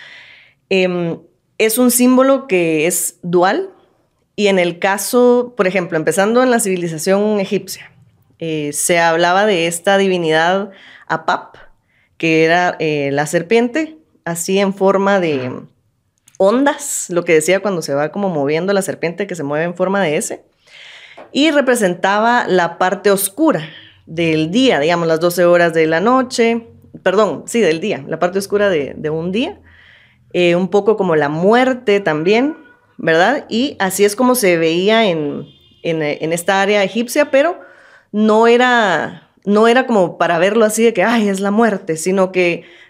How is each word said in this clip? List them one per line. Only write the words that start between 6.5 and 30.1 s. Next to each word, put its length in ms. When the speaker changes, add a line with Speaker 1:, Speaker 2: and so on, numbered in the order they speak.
Speaker 1:
la 100
civilización 800
egipcia, 520
eh, 340
se 260
hablaba 480
de 200
esta 320
divinidad 720
Apap, 500
que 280
era, 340
eh, 340
la 140
serpiente, 720
así 340
en 160
forma 460
de 280
Speaker 2:
Ajá. 140
Speaker 1:
ondas, 720
lo 140
que 100
decía 260
cuando 220
se 120
va 160
como 200
moviendo 420
la 100
serpiente, 440
que 80
se 80
mueve 240
en 80
forma 280
de 140
S, 260
y 200
representaba 960
la 300
parte 320
oscura 580
del 440
día, 300
digamos, 260
las 140
doce 240
horas 300
de 120
la 140
noche, 640
perdón, 440
sí, 140
del 200
día, 280
la 100
parte 200
oscura 320
de, 260
de 140
un 200
día, 300